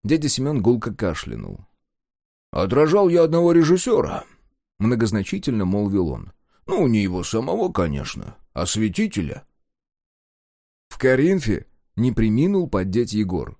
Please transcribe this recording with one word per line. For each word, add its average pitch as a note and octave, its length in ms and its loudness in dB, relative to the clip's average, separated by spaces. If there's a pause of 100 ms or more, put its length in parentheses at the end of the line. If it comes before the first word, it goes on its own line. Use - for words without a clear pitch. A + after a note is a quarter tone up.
Дядя D3 260 0
Семен C3+ 320 -2
гулко A2+ 320 0
кашлянул. A1+ 640 -8 (920)
«Отражал D3+ 580 4
я E3+ 140 6
одного E3+ 280 4
режиссера», E3+ 720 2 (560)
многозначительно A2 880 0
молвил G2 440 0
он. A1 220 -10 (380)
«Ну, E3+ 160 2
не A2 160 4
его F2+ 220 -2
самого, A#2+ 480 -2
конечно, D2 640 -6 (180)
а F2+ 140 -6
святителя». G#2 760 -4 (1400)
«В - 120 -18
Коринфе?» C3 640 2 (300)
не A#2+ 160 0
преминул C#3 580 2
поддеть G2 420 -2
Егор. F#2 480 -4